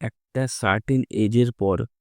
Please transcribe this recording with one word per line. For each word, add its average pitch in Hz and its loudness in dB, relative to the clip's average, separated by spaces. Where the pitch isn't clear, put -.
একটা - -8
সার্টেন 110 0
এজের 113 2
পর 98 0